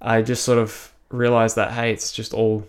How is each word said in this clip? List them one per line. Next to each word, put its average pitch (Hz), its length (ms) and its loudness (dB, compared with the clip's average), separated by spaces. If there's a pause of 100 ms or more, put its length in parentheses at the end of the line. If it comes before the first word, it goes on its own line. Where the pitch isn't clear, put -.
I 113 200 2
just 117 220 -2
sort 123 160 4
of - 320 -4 (180)
realised 120 460 2
that, 104 160 0
hey, 117 220 -2
it's - 180 -8
just - 220 -10
all 107 360 0